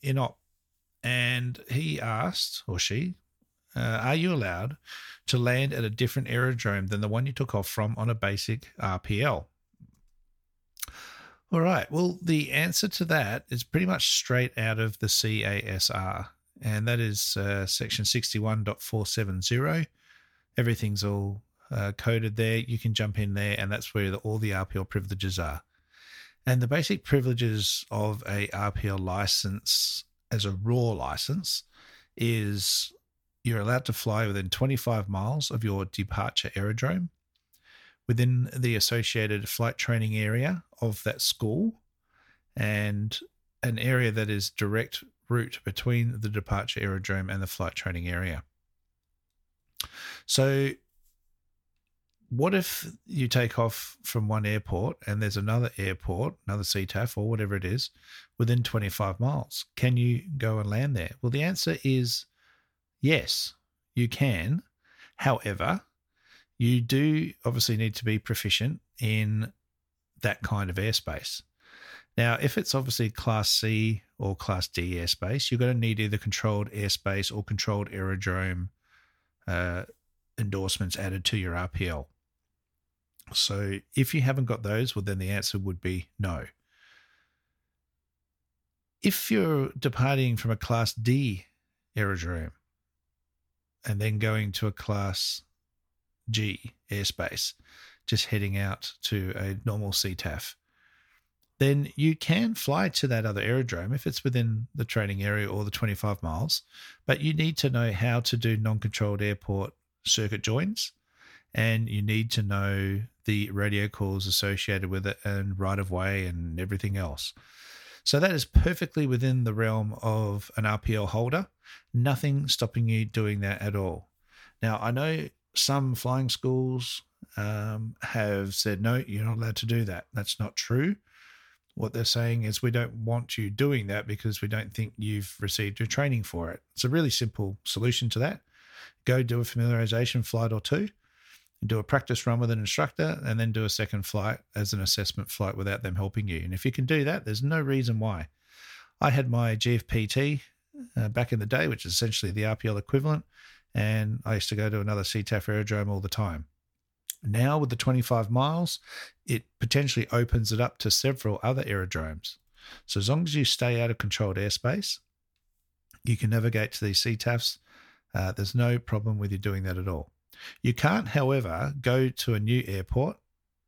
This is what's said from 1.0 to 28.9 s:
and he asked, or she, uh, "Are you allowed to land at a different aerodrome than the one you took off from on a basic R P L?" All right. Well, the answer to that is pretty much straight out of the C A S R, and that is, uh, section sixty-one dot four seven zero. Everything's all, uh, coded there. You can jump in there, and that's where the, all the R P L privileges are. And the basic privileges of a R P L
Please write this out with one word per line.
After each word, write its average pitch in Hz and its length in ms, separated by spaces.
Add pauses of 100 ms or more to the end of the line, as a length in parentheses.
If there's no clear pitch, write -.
and 123 640
he 143 320
asked, 117 680
or 87 100
she, 156 380 (580)
uh, 117 300
"Are 131 100
you 170 180
allowed 110 440 (500)
to - 100
land 123 360
at 117 100
a 110 80
different 120 400
aerodrome 117 560
than 101 140
the 104 80
one 117 180
you 139 60
took 127 200
off 101 140
from 110 320
on 110 100
a 117 60
basic 101 640
R 95 220
P 104 200
L?" 117 280 (2000)
All 170 100
right. 170 300
Well, 180 320
the 151 300
answer 165 340
to 180 200
that 131 420
is 120 160
pretty 175 220
much - 300
straight 123 400
out 110 220
of 110 220
the 110 80
C 107 340
A 101 180
S 98 300
R, 95 400 (320)
and 107 240
that 120 140
is, 107 360
uh, 98 300
section - 380
sixty-one 110 580
dot 101 180
four 107 260
seven 95 360
zero. 151 440 (680)
Everything's 107 460
all, 101 400 (300)
uh, 101 260
coded 113 380
there. 113 220
You 117 200
can 110 160
jump 104 240
in 101 160
there, 101 240
and 98 140
that's 107 200
where 98 200
the, 101 60
all 110 200
the 107 160
R 95 120
P - 120
L 95 60
privileges 95 520
are. 78 260 (840)
And 127 140
the 123 80
basic 160 360
privileges 120 840
of 107 380
a 101 220
R 101 200
P - 180
L 98 100